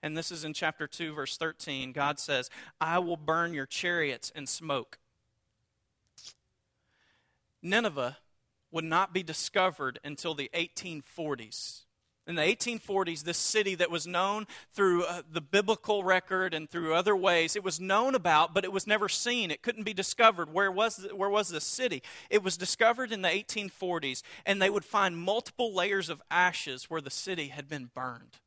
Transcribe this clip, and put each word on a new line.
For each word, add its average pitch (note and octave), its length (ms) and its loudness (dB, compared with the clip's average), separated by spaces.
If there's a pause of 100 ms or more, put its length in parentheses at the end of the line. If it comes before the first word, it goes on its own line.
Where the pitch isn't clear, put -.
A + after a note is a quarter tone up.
And D#3 120 -6
this E3 160 -4
is D#3+ 140 -10
in D#3 80 -6
chapter D#3 340 -2
two, D#3+ 280 -8
verse D3 240 -6
thirteen. C3+ 560 -6
God C#3+ 260 -2
says, C3 300 -2 (280)
"I E3 200 2
will F3 180 0
burn D#3+ 380 0
your C#3 100 -4
chariots D#3+ 640 -2
in C#3+ 180 -8
smoke." C#3 520 -4 (2750)
Nineveh E3+ 560 0 (520)
would E3 140 -4
not E3+ 300 2
be F#3+ 80 0
discovered D#3+ 840 0
until D3+ 300 -6
the C#3+ 180 -6
eighteen E3+ 480 -6
forties. C3 840 -8 (400)
In E3+ 100 -6
the D3+ 60 2
eighteen A3+ 360 2
forties, F3+ 460 -2
this E3+ 140 -2
city G3 360 2
that E3+ 160 2
was E3+ 160 -2
known G3+ 400 0 (240)
through, F3+ 340 4
uh, E3+ 240 -4
the D#3+ 120 -4
biblical G3+ 640 2
record F#3 500 2
and D#3 160 -6
through E3 240 0
other F#3 220 4
ways, F3 400 4
it G3+ 80 -6
was E3+ 160 -2
known G#3 340 2
about, E3 400 4
but G3 80 2
it F#3+ 100 -4
was F#3+ 140 -2
never G#3 220 2
seen. A#3 420 0
It - 120 -6
couldn't A3+ 200 -4
be G#3+ 120 -4
discovered. F#3 580 4
Where G3 180 4
was A3 280 2
th-, F#3+ 140 -10
where G3 180 0
was G3+ 180 4
this D#3+ 160 -4
city? G#3+ 400 -2 (240)
It G#3 160 2
was F#3 120 0
discovered A3+ 540 2
in G#3 120 -4
the F3+ 80 2
eighteen G3+ 380 -4
forties, E3 540 -4 (240)
and G3 160 2
they F#3+ 80 4
would G3+ 140 -2
find F#3+ 320 2
multiple G#3 580 -2
layers F#3 340 0
of E3 220 -8
ashes E3 580 2
where D#3+ 120 -4
the C3+ 100 -12
city E3+ 380 -4
had C#3 200 -12
been C#3+ 180 -8
burned. B2 600 -10